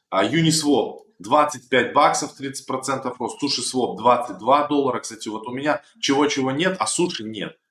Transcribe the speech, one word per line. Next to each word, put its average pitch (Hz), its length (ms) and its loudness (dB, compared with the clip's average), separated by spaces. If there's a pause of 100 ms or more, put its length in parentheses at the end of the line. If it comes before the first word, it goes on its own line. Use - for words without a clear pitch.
(100)
А 98 160 2
Uniswap 147 720 2 (200)
двадцать 131 520 0
пять 123 240 2
баксов, 143 400 2
тридцать 135 320 -12
процентов 131 520 -6
рост. 113 240 -8
SushiSwap 113 540 -2
двадцать 104 400 2
два 135 300 2
доллара. 135 340 0
Кстати, - 280 -12
вот 107 200 -8
у 120 40 -10
меня 139 300 -2 (180)
чего-чего 139 500 2
нет, 185 280 0
а - 80 -2
суши - 380 -2
нет. 104 340 -10 (120)